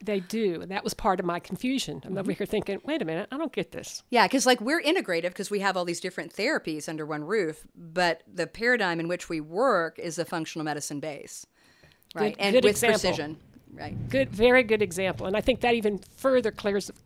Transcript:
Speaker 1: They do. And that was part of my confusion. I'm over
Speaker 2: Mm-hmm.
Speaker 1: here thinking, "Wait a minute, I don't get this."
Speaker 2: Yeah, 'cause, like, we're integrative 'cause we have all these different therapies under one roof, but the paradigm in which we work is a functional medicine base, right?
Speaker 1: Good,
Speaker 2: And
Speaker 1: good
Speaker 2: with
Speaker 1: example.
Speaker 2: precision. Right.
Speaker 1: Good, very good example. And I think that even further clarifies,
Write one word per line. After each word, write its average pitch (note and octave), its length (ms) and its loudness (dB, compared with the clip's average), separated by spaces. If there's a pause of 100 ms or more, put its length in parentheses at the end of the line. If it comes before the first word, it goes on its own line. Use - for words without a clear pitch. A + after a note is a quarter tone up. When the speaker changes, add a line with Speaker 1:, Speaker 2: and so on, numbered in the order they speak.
Speaker 1:
They G3+ 200 -2
do. F3+ 400 0
And F3 100 -10
that G3 140 -4
was G#3 80 -4
part F#3+ 260 2
of F#3 60 -2
my E3+ 160 -2
confusion. B3 640 -4
I'm - 120 -8
over G3 140 -2
Speaker 2:
Mm-hmm. F3+ 60 -4
Speaker 1:
here G3+ 100 -2
thinking, G3+ 380 -2
"Wait D4 160 -2
a F3+ 40 -4
minute, D#3+ 280 -2
I C4 40 -6
don't D#4 140 -4
get - 220 -6
this." - 360 -12
Speaker 2:
Yeah, A#3 200 6
'cause, B3+ 160 2
like, B3 160 6
we're C#4+ 200 0
integrative F#3+ 540 0
'cause G3 160 -8
we G#3 80 0
have F#3+ 160 2
all F3+ 80 0
these F3 160 -4
different F3 340 -8
therapies G3 540 -2
under D#3 180 -6
one D3+ 200 -6
roof, E3+ 500 -2
but E3+ 480 -2 (100)
the F3 140 -4
paradigm G3+ 540 0
in E3 80 -4
which F3 180 -4
we E3 140 -4
work E3+ 580 0
is - 180 -6
a E3+ 60 0
functional D#3+ 400 -6
medicine D3 380 -6
base, - 440 -10 (680)
right? G#3 220 0
Speaker 1:
Good, - 40 -6
Speaker 2:
And G3+ 120 4
Speaker 1:
good B3 100 8
Speaker 2:
with G#3 120 8
Speaker 1:
example. A3 260 4
Speaker 2:
precision. D#3+ 360 -2 (340)
Right. - 380 -10
Speaker 1:
Good, C4 220 2
very B3 320 6
good G#3+ 180 2
example. F#3 460 -2
And F#3+ 100 0
I G#3+ 40 2
think - 200 2
that A#3+ 140 4
even G#3 240 0 (180)
further B3+ 320 4
clarifies, G3+ 400 -2 (160)